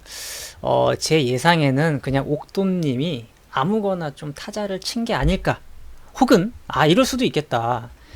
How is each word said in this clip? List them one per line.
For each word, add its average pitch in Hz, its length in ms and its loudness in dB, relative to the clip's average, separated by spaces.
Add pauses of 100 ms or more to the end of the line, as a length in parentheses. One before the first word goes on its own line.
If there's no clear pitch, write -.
(600)
어, 127 380 2
제 156 260 2
예상에는 143 760 2
그냥 135 260 0
옥돔님이 151 1000 -2 (260)
아무거나 180 640 -2
좀 147 220 -10
타자를 202 440 -6
친 233 260 -6
게 214 100 -2
아닐까. 143 440 0 (600)
혹은, 240 340 4 (140)
아, 139 180 2
이럴 202 200 6
수도 247 200 0
있겠다. 120 640 -2 (260)